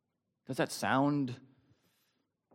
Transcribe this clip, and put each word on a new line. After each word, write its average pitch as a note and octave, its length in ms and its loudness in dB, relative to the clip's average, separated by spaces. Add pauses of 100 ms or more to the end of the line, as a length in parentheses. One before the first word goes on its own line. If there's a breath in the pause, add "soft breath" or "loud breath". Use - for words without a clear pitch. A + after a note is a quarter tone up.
(460)
Does C3 100 -6
that D3 160 -2
sound C3+ 640 0 (1200)